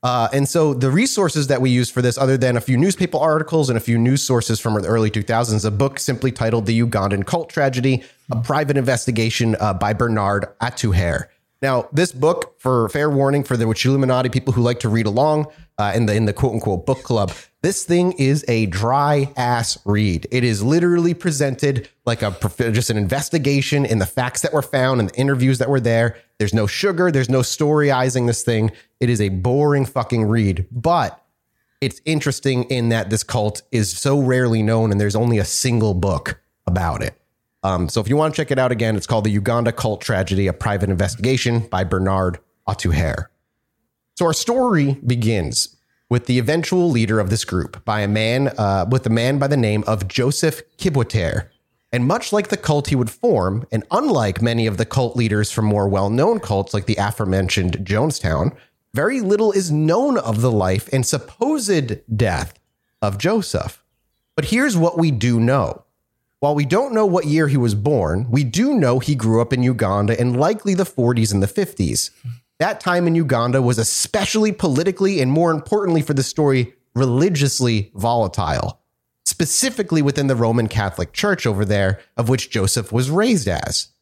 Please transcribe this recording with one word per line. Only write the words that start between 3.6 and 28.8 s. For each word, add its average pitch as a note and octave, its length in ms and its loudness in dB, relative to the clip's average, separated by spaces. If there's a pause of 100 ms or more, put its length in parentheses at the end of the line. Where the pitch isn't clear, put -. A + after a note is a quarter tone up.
and A#2+ 60 2
a A2 60 0
few A#2 160 0
news B2+ 260 2
sources A#2 380 0
from A2 200 0
the E2+ 60 -4
early A2 220 2
two G#2 140 -4
thousands, A2+ 420 0
a A2 60 0
book C3+ 280 -2
simply C3 320 -2
titled A2+ 360 -2
The A#2 140 2
Ugandan G2+ 440 0
Cult E3 240 -4
Tragedy, C3 540 0 (280)
a B2 60 -2
private C#3 400 0
investigation, A#2 840 0
uh, G#2 140 0
by G#2 180 0
Bernard G#2 540 0 (160)
Atuhaire. F#2+ 640 0 (360)
Now, C3 300 0
this E3+ 200 0
book, D#3 480 0
for B2 300 2
fair D3 200 0
warning C#3 340 2
for B2+ 140 -2
the A#2+ 100 0
Illuminati B2+ 600 2
people C3 240 -2
who A#2+ 80 2
like A#2+ 200 0
to A#2 80 0
read A2 180 2
along, D3 400 2 (320)
uh, G#2 160 0
in A#2 100 2
the, G#2 100 2
in A2 100 2
the G#2 80 0
quote B2+ 200 0
unquote G2+ 320 -2
book C3 180 -2
club, G2+ 280 -2 (320)
this F#3+ 200 -2
thing F3+ 300 2
is C#3+ 340 0
a A2+ 200 2
dry C3+ 680 0
ass A#2+ 480 -2
read. G2+ 480 0
It B2 120 0
is A2 180 0
literally E3+ 540 2
presented C#3 720 -2 (160)
like A#2+ 160 -2
a G#2+ 100 0
prof-, A2 420 -2
just A#2+ 180 0
an G#2+ 60 0
investigation C#3 880 0
in A2+ 120 0
the G#2 80 2
facts - 360 -4
that D#3 120 -2
were D3+ 80 2
found C3 380 0
and G2+ 100 0
the - 60 -14
interviews C3 420 2
that B2 120 0
were C#3 100 2
there. A#2 360 2 (220)
There's G#2 160 -2
no G#2+ 140 2
sugar. F3+ 440 0
There's C3 180 0
no C3 120 2
storyizing C3 840 2
this A#2 160 0
thing. A2 280 0 (280)